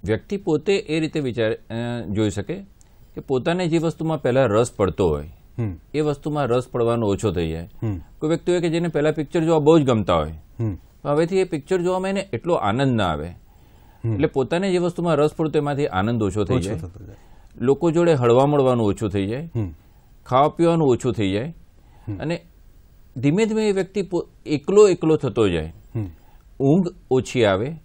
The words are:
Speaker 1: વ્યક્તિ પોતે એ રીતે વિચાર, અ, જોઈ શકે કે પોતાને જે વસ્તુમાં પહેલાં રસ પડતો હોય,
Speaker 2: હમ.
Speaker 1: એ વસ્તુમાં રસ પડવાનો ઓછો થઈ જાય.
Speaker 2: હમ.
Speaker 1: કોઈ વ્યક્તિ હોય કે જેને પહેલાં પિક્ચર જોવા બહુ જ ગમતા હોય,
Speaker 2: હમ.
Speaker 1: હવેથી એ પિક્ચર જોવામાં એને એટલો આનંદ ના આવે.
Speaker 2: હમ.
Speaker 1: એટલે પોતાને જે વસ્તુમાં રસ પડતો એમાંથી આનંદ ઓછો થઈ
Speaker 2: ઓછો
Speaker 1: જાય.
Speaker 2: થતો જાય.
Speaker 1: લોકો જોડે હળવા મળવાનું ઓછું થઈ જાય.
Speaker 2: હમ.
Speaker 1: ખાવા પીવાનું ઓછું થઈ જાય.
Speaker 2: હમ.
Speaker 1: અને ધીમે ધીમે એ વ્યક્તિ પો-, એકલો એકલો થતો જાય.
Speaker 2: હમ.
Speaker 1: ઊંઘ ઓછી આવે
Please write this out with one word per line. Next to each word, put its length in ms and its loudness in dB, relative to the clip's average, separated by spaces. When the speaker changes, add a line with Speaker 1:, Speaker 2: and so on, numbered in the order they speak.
Speaker 1:
વ્યક્તિ 320 -4
પોતે 400 -2
એ 240 -2
રીતે 200 -4
વિચાર, 320 -2
અ, 560 -8
જોઈ 220 0
શકે 240 -6
કે 60 -12
પોતાને 460 -2
જે 120 0
વસ્તુમાં 440 -4
પહેલાં 260 2
રસ 240 2
પડતો 360 0
હોય, 220 -4
Speaker 2:
હમ. 180 -6
Speaker 1:
એ 60 -2
વસ્તુમાં 460 -2
રસ 220 0
પડવાનો 380 0
ઓછો 260 0
થઈ 180 -2
જાય. 180 -8
Speaker 2:
હમ. 180 -4
Speaker 1:
કોઈ 100 -4
વ્યક્તિ 240 -2
હોય 80 2
કે 80 -2
જેને 200 -2
પહેલાં 240 0
પિક્ચર 320 -2
જોવા 140 4
બહુ 200 6
જ 40 4
ગમતા 320 2
હોય, 180 -2
Speaker 2:
હમ. 160 -4
Speaker 1:
હવેથી 320 0
એ 80 2
પિક્ચર 360 -4
જોવામાં 300 -2
એને 220 -4
એટલો 220 -2
આનંદ 420 0
ના 100 2
આવે. 220 -4
Speaker 2:
હમ. 100 -2
Speaker 1:
એટલે 120 0
પોતાને 440 0
જે 80 2
વસ્તુમાં 380 0
રસ 180 2
પડતો 240 -2
એમાંથી 280 -2
આનંદ 360 -2
ઓછો 220 -2
થઈ 100 -2
Speaker 2:
ઓછો 60 0
Speaker 1:
જાય. 160 -6
Speaker 2:
થતો 280 -14
જાય. 120 -20
Speaker 1:
લોકો 300 2
જોડે 240 4
હળવા 320 4
મળવાનું 400 2
ઓછું 240 0
થઈ 160 -2
જાય. 300 -8
Speaker 2:
હમ. 180 -6
Speaker 1:
ખાવા 220 4
પીવાનું 400 2
ઓછું 240 0
થઈ 200 -2
જાય. 220 -6
Speaker 2:
હમ. 80 -8
Speaker 1:
અને 240 -6
ધીમે 300 2
ધીમે 220 0
એ 40 2
વ્યક્તિ 300 -2
પો-, 260 -4
એકલો 420 4
એકલો 280 2
થતો 320 2
જાય. 240 -2
Speaker 2:
હમ. 100 -4
Speaker 1:
ઊંઘ 260 4
ઓછી 340 2
આવે 240 2